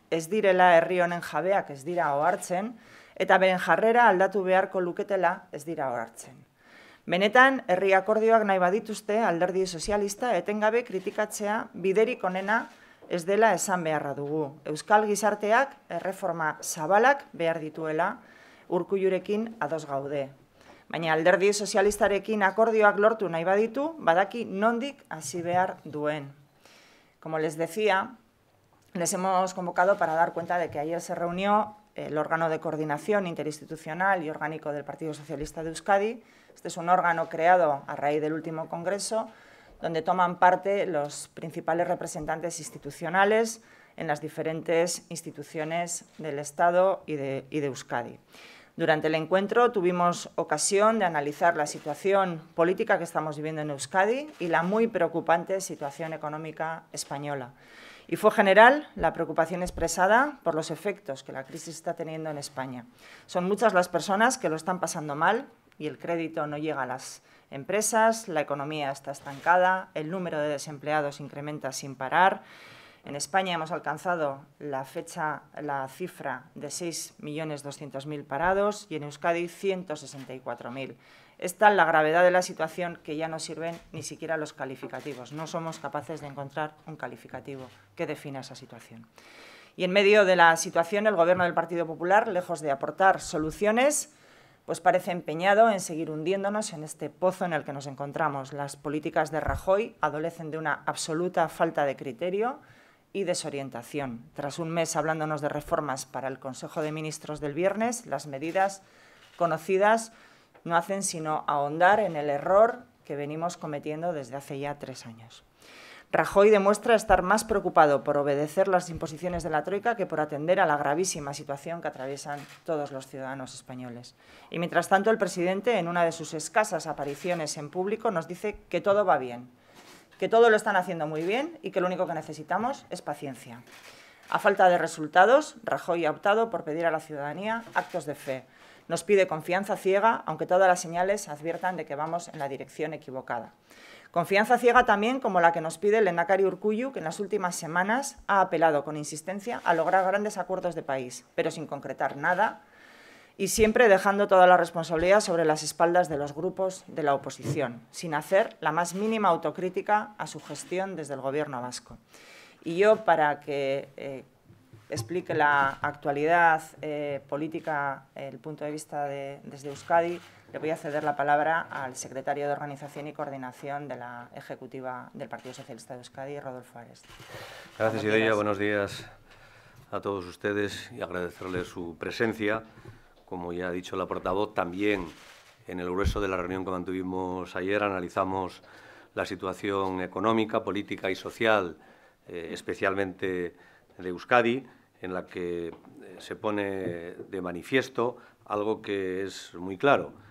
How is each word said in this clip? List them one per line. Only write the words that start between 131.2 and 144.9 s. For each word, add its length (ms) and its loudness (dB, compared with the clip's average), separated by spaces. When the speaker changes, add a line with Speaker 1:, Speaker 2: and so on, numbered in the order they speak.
Speaker 1:
bien 400 -2
y 100 -8
que 80 0
lo 80 2
único 180 -2
que 80 -6
necesitamos 760 -6
es 120 -10
paciencia. 600 -10
A 80 0
falta 300 6
de 100 6
resultados, 880 4
Rajoy 420 -2
ha 60 2
optado 360 2
por 140 -6
pedir 240 -4
a 60 2
la 80 -2
ciudadanía 640 -8
actos 320 -4
de 80 -6
fe. 320 -8
Nos 160 -4
pide 240 4
confianza 500 -2
ciega, 500 2
aunque 200 -4
todas 220 6
las 100 6
señales 500 -2
adviertan 480 -6
de 100 -8
que 100 -8
vamos 320 -6
en 100 -16
la 100 -4
dirección 440 -8
equivocada. 600 -10
Confianza 480 4
ciega 260 8
también 340 2